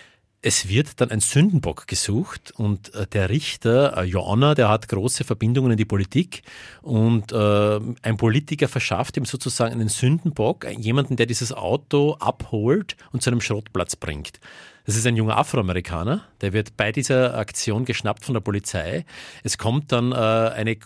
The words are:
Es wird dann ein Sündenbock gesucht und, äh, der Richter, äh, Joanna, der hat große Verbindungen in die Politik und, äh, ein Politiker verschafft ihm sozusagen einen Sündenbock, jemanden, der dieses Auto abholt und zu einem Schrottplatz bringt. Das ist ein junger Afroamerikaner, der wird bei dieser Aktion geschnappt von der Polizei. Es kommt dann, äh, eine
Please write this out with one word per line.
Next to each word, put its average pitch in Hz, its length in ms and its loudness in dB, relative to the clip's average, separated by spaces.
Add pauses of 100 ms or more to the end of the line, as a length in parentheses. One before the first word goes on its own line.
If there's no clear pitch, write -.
(420)
Es - 280 -2
wird 127 320 0
dann - 80 4
ein 107 120 0
Sündenbock 151 640 2
gesucht - 680 -4
und, 104 380 -4
äh, 104 140 -4
der 95 240 0
Richter, 131 640 2
äh, 90 60 0
Joanna, 95 500 2
der 123 160 4
hat - 180 2
große 104 360 -2
Verbindungen 123 480 2
in 110 60 4
die 107 80 2
Politik 104 580 -2 (400)
und, 113 480 2
äh, 104 480 4 (240)
ein 110 140 0
Politiker 143 500 2
verschafft - 500 -2
ihm 131 80 -2
sozusagen 120 480 -2
einen 113 160 0
Sündenbock, 135 800 0 (100)
jemanden, 127 380 0
der 117 100 2
dieses 120 260 -4
Auto 143 680 0
abholt - 760 -2 (160)
und 131 120 -4
zu 123 80 2
einem 117 100 0
Schrottplatz 101 540 -4
bringt. - 440 -8 (460)
Das 104 100 -2
ist 113 120 0
ein 120 100 4
junger 110 200 0
Afroamerikaner, 92 840 -2 (200)
der 98 120 -2
wird 107 240 -4
bei 107 140 0
dieser 127 480 0
Aktion 110 460 -4
geschnappt - 380 -4
von 127 120 -2
der 107 60 -2
Polizei. 101 640 -4 (400)
Es - 140 -4
kommt 135 340 -2
dann, 123 200 2
äh, 127 40 -4
eine 113 720 0